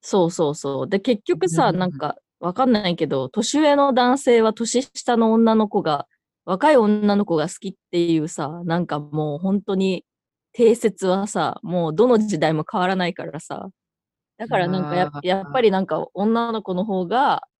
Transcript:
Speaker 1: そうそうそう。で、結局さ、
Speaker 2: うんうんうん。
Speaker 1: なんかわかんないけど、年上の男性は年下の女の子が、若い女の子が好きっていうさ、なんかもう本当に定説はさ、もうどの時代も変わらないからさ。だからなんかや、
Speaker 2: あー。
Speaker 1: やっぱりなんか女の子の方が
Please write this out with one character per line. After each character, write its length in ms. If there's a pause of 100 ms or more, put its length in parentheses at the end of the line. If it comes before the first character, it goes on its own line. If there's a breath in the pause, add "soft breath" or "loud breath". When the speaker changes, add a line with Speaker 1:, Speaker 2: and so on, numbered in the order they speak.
Speaker 1:
そ 240
う 60
そ 200
う 40
そ 280
う。 40
で、 120
結 240
局 260
さ、 140
Speaker 2:
う 40
ん 20
う 20
ん 40
う 20
ん。 20
Speaker 1:
な 80
ん 40
か 260 (220)
わ 140
か 120
ん 60
な 160
い 80
け 120
ど、 220
年 300
上 160
の 180
男 260
性 240
は 100
年 300
下 340
の 160
女 220
の 120
子 140
が、 260 (380)
若 260
い 60
女 380
の 100
子 100
が 140
好 60
き 140
っ 60 (160)
て 140
い 140
う 80
さ、 380
な 140
ん 60
か 140
も 380
う 20
本 220
当 140
に 300 (480)
定 220
説 320
は 200
さ、 360
も 260
う 60
ど 120
の 120
時 200
代 140
も 160
変 100
わ 80
ら 80
な 120
い 60
か 120
ら 140
さ。 300 (680)
だ 100
か 120
ら 80
な 120
ん 40
か 120
や、 160
Speaker 2:
あ 80
ー。 80
Speaker 1:
や 140
っ 100
ぱ 100
り 100
な 100
ん 40
か 280
女 380
の 100
子 120
の 120
方 220
が 340 (180)